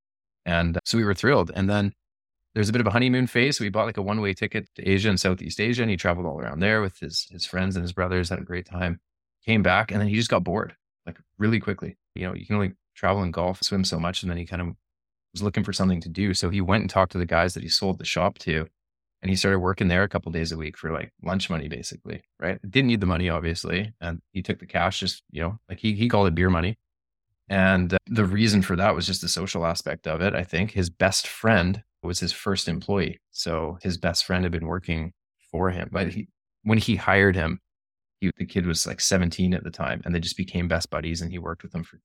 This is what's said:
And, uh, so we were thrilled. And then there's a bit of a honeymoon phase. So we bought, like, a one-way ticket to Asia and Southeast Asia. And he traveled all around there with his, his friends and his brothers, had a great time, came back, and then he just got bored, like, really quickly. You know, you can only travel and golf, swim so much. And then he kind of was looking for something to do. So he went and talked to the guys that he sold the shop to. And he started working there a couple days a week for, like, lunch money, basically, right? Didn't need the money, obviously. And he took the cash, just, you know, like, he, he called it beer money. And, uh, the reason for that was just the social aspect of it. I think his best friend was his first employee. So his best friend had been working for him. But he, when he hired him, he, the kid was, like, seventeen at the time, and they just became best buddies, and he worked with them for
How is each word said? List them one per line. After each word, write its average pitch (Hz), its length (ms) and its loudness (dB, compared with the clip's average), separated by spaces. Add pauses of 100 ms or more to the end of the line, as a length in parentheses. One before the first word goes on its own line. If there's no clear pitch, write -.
(440)
And, 85 320 2
uh, 90 80 -2
so - 140 0
we 113 60 4
were 101 100 2
thrilled. 107 400 4
And 98 160 0
then 101 240 2 (580)
there's 104 160 0
a 110 40 -2
bit 120 100 2
of 107 40 4
a 98 40 4
honeymoon 127 360 4
phase. 127 300 2
So 113 80 -2
we 104 60 0
bought, 107 160 0
like, 113 100 -4
a 101 60 -2
one-way 101 320 0
ticket - 400 -6
to - 120 -8
Asia 98 220 4
and 95 100 4
Southeast 92 400 0
Asia. 117 220 0
And 113 100 0
he 95 60 0
traveled 87 300 0
all 76 120 -6
around 67 220 -6
there 107 220 4
with 95 160 -4
his, - 320 -6
his - 160 -10
friends 95 300 -2
and 85 60 -2
his 87 120 -6
brothers, 90 340 0
had 90 100 -4
a - 60 -10
great 90 220 -8
time, 90 340 -4 (420)
came 110 200 4
back, 95 280 4
and 101 120 0
then 104 60 2
he 101 80 0
just 113 120 0
got 92 160 2
bored, 92 320 -2 (300)
like, 87 120 -14 (200)
really 107 220 2
quickly. - 360 -6 (180)
You 90 120 -6
know, 90 80 -6
you 87 100 -10
can 104 120 -2
only 95 180 0 (200)
travel 98 280 0
and 87 100 -2
golf, 87 300 -2
swim 95 220 0
so 85 140 -2
much. 87 240 -4
And 92 60 -4
then 87 80 -4
he 87 80 -6
kind 87 160 -6
of 87 160 -6 (560)
was 87 100 -8
looking 101 220 0
for 98 80 -4
something 92 300 2
to 87 80 -10
do. 95 240 0
So 90 160 0
he 101 100 0
went 95 220 2
and 92 80 -2
talked 95 220 4
to 92 60 -2
the 87 60 0
guys 85 300 2
that - 80 -10
he 82 80 -8
sold 95 280 0
the 80 60 -12
shop - 360 0
to. 80 260 -2 (560)
And 92 80 -2
he 95 60 4
started 98 240 2
working 90 280 0
there 90 140 4
a 101 60 2
couple 90 220 -4
days 82 220 -4
a 80 60 -6
week 78 180 -8
for, 80 160 -6
like, 76 180 -6 (120)
lunch 95 260 -2
money, 78 200 -4
basically, - 540 -12 (160)
right? 92 240 -4
Didn't 131 260 2
need 113 120 2
the 98 60 2
money, 87 240 2
obviously. 85 680 -2
And 85 220 -6 (120)
he 92 100 -6
took - 160 -4
the - 80 -18
cash, 90 340 0
just, - 300 -6
you 76 120 -6
know, 98 160 -4 (120)
like, 92 100 -12
he, 110 140 0
he 113 140 2
called 104 200 6
it 82 60 2
beer 92 160 4
money. 90 280 2 (680)
And, 95 460 4
uh, 92 120 4
the 107 200 2
reason 104 340 4
for 92 160 0
that 90 180 4
was 82 120 -2
just 95 160 -4
the 85 60 -4
social 85 360 -2
aspect 78 420 -4
of 80 140 -4
it. 95 140 0
I 87 100 -2
think 90 280 -2
his 90 180 0
best - 360 0
friend 104 560 2 (200)
was 90 180 -4
his 90 120 -4
first - 360 -4
employee. 90 500 -2 (120)
So 82 520 -4
his 90 140 -2
best - 280 -2
friend 92 200 0
had 87 80 0
been 82 140 -4
working 82 480 -4 (360)
for 92 200 0
him. 87 200 -6
But 87 220 -2
he, 101 160 -8 (340)
when 110 160 4
he 104 180 2
hired 95 400 6
him, 82 240 -2 (600)
he, 92 160 0
the 92 80 -6
kid 87 220 -2
was, 82 200 0
like, - 140 -8
seventeen 90 540 2
at - 100 -4
the 85 60 -8
time, - 340 -4
and 85 100 -2
they 85 60 0
just 82 160 -6
became 87 320 -2
best 82 220 0
buddies, 82 320 -4
and 85 100 -8
he 90 60 -8
worked 82 240 -8
with - 100 -16
them 82 120 -6
for - 200 -20